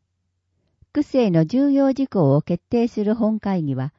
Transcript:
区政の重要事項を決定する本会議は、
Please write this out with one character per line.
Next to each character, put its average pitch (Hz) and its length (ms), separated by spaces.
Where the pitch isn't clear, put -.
区 294 80
政 240 360
の 160 80
重 269 280
要 269 200
事 269 140
項 143 300
を 151 60
決 - 280
定 240 160
す 214 180
る 214 120
本 220 240
会 190 240
議 139 100
は、 131 240